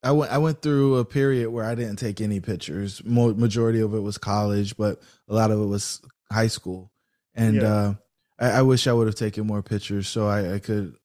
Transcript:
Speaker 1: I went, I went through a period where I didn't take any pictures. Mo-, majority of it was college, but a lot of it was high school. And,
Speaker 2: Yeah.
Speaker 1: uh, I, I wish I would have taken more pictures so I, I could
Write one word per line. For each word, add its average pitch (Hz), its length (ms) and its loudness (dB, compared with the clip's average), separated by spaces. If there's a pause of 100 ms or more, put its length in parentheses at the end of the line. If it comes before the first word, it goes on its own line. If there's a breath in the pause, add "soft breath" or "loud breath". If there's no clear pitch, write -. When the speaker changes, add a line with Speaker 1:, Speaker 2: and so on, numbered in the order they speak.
Speaker 1:
I 123 80 2
went, 147 200 2
I 131 80 0
went 156 220 0
through 139 360 4
a 120 80 2
period 135 460 0
where 117 120 -4
I 113 100 -2
didn't 113 240 -4
take 107 240 -6
any 104 200 -2
pictures. 95 640 -6
Mo-, 120 280 4
majority 113 460 2
of 107 140 0
it 110 80 -2
was 104 160 -6
college, 104 580 0
but 104 260 -2 (280 soft breath)
a 101 40 -4
lot 110 180 4
of 107 100 2
it 104 40 0
was 101 360 -6 (300)
high 113 160 2
school. 92 440 -8 (420)
And, 110 220 2
Speaker 2:
Yeah. 104 80 2 (100)
Speaker 1:
uh, 104 200 0 (440)
I, 123 140 0
I 123 120 4
wish 131 220 4
I 131 60 2
would 117 160 4
have 107 80 -2
taken 107 320 -4
more 104 160 -2
pictures 101 460 -4
so 107 180 -2
I, 101 280 0
I 101 40 -4
could 101 460 -4